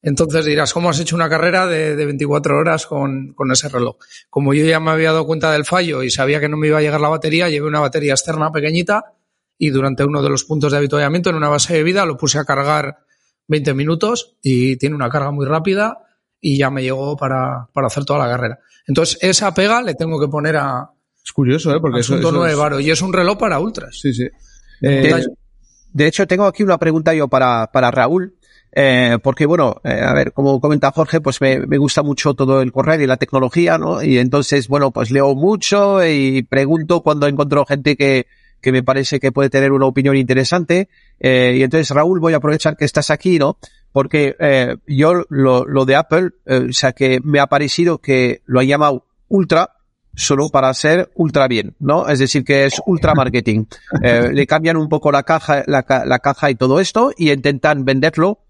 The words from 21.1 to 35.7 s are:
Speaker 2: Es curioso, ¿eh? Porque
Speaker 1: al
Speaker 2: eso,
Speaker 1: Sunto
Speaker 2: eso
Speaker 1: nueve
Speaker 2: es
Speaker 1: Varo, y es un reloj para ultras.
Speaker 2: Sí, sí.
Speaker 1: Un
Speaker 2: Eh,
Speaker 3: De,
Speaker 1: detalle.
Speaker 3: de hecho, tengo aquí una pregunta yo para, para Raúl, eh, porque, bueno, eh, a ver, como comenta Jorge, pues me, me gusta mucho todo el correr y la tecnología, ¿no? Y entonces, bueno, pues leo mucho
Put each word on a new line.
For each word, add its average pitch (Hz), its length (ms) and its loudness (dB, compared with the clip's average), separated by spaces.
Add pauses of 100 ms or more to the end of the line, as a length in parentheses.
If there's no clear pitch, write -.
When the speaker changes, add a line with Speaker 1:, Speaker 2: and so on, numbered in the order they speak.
Speaker 2:
Es - 60 -14
curioso, 143 420 0
¿eh? - 60 0
Porque 139 140 -2
Speaker 1:
al 120 60 0
Speaker 2:
eso, 117 120 -2
Speaker 1:
Sunto 170 160 0
Speaker 2:
eso 160 80 0
Speaker 1:
nueve 165 160 0
Speaker 2:
es 143 40 0
Speaker 1:
Varo, 147 220 0
y 147 100 -2
es 160 120 0
un 190 100 -4
reloj 185 260 0
para 185 220 -2
ultras. - 400 -8
Speaker 2:
Sí, 139 140 -2
sí. 117 100 -4 (580)
Speaker 1:
Un 135 80 0
Speaker 2:
Eh, - 20 2
Speaker 3:
De, 135 100 2
Speaker 1:
detalle. 160 240 2 (680)
Speaker 3:
de 151 160 2
hecho, 185 180 0
tengo 185 200 0
aquí 196 180 0
una 185 140 2
pregunta 160 360 0
yo 147 140 0
para, 123 460 0
para 127 180 2
Raúl, 160 460 0 (340)
eh, 123 500 2
porque, 139 240 0
bueno, 147 380 0
eh, - 180 -2
a 131 120 0
ver, 135 180 0
como 139 300 0
comenta 147 320 2
Jorge, 160 260 0
pues 143 220 -4
me, 135 260 2
me 143 100 0
gusta 143 240 2
mucho 143 320 -2
todo 135 280 2
el 127 100 -2
correr 147 300 0
y 135 60 2
la 127 100 0
tecnología, 165 600 0
¿no? 165 240 -4
Y 135 180 2
entonces, 131 500 0
bueno, 139 220 0
pues 117 200 -4
leo 139 240 2
mucho 196 720 0